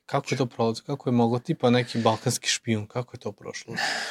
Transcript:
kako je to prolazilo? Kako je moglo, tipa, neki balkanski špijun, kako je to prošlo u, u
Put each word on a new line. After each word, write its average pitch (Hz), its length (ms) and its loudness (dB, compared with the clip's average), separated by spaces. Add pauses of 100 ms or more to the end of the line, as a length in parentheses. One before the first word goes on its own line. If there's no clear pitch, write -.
kako 139 220 -2
je 131 100 0
to 135 80 2
prolazilo? 113 400 -2
Kako 143 220 -4
je 123 60 2
moglo, 120 240 4
tipa, 127 320 2
neki 120 280 0
balkanski 113 500 0
špijun, 107 380 -2
kako - 280 -8
je 117 60 -16
to 104 120 -8
prošlo - 400 -14
u, - 40 -10
u - 20 -10 (320)